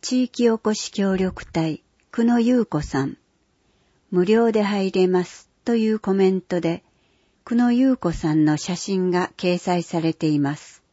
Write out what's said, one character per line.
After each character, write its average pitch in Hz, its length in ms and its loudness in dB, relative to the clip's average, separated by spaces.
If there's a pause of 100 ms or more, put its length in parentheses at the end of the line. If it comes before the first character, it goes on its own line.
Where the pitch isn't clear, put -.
地 254 240 0
域 240 240 0
お 226 80 0
こ 214 160 -2
し - 180 -8
協 196 240 0
力 185 300 -4
隊、 160 380 -4 (280)
久 233 140 0
野 240 140 4
優 240 260 2
子 151 160 -4
さ 139 240 -4
ん。 - 120 -10 (920)
無 180 160 2
料 226 260 4
で 214 120 2
入 196 280 -2
れ 185 160 2
ま 180 160 2
す - 260 -14 (140)
と 233 120 0
い 220 140 0
う 220 100 -2
コ 196 140 -2
メ 190 180 4
ン 185 100 -2
ト 180 180 -4
で、 165 240 -4 (640)
久 233 100 -4
野 240 160 2
優 254 260 2
子 170 140 -4
さ 160 220 -2
ん 156 120 4
の 151 120 2
写 180 180 -6
真 185 360 -2
が 180 260 -2
掲 180 200 -2
載 175 260 -2
さ 170 180 -4
れ 160 120 0
て - 140 -4
い 151 120 2
ま 143 160 0
す。 - 260 -20 (120)